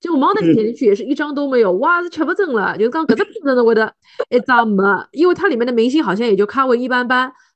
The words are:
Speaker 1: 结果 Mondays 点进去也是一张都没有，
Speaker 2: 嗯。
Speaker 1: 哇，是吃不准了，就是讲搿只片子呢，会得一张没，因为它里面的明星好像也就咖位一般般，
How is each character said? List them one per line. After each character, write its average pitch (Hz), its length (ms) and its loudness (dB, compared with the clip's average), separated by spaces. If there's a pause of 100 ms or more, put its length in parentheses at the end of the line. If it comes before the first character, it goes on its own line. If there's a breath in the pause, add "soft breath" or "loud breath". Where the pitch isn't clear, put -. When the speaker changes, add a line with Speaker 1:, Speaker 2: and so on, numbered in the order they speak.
Speaker 1:
结 339 80 -10
果 330 80 0
Mondays 330 360 2
点 220 120 2
进 233 100 -4
去 269 100 -2
也 214 80 4
是 208 120 -4
一 269 100 -2
张 294 180 -6
都 285 140 -4
没 254 140 2
有， 196 100 2
Speaker 2:
嗯。 185 80 0
Speaker 1:
哇， 349 240 0
是 349 60 -8
吃 311 160 -4
不 311 80 -2
准 359 180 -2
了， 185 260 -2
就 196 60 0
是 226 60 0
讲 320 160 -4
搿 226 100 2
只 277 80 -2
片 - 180 -10
子 277 140 0
呢， 247 80 2
会 226 100 4
得 220 200 0 (380 loud breath)
一 247 100 2
张 233 260 0
没， 196 160 0 (280)
因 339 180 2
为 349 40 2
它 359 140 -2
里 311 80 0
面 233 100 -2
的 254 60 -2
明 233 180 2
星 294 140 0
好 196 100 -2
像 226 140 -2
也 208 80 2
就 196 100 2
咖 262 200 -2
位 247 120 2
一 247 120 -4
般 247 180 -2
般， 254 240 0 (240 soft breath)